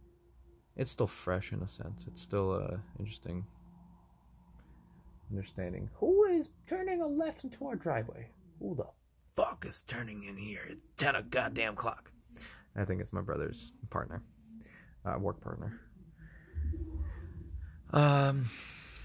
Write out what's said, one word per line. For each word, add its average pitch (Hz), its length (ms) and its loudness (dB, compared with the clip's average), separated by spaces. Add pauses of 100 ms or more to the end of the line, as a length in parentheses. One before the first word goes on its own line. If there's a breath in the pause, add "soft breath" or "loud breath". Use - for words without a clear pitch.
(760)
it's 131 140 0
still - 160 2
fresh 95 460 0
in 101 100 -2
a 98 60 -4
sense. - 380 -8
It's - 160 -10
still 95 320 2
a 95 260 -2 (180)
interesting 95 460 -6 (1900 loud breath)
understanding. 95 640 -4
Who 381 300 8
is 349 260 4 (160)
turning 370 360 0
a 311 40 2
left 302 380 0
into 269 220 -8
our 247 100 -2
driveway? 117 520 -2 (300)
Hold 175 220 -4
up, - 160 -8 (680)
is - 180 -4
turning 110 420 -6
in 98 120 -10
here? 101 320 -6
It's - 180 -12 (100)
ten 135 200 8
a 107 60 0
goddamn 113 540 0
clock. - 340 -4 (640 loud breath)
I 101 80 2
think 92 160 2
it's - 120 -6
my 95 80 0
brother's 73 520 -2 (180)
partner, - 320 -4 (840 loud breath)
uh, - 140 0
work 95 220 -2
partner. - 400 -6 (2000 loud breath)
Um, 139 560 8 (560 loud breath)